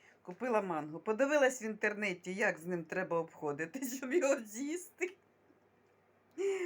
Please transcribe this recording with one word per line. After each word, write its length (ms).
Купила 400
манго. 380
Подивилась 640
в 20
інтернеті, 680
як 260
з 60
ним 180
треба 340
обходитись, 800
<laughs> 0
щоб 160
його 260
з'їсти. 760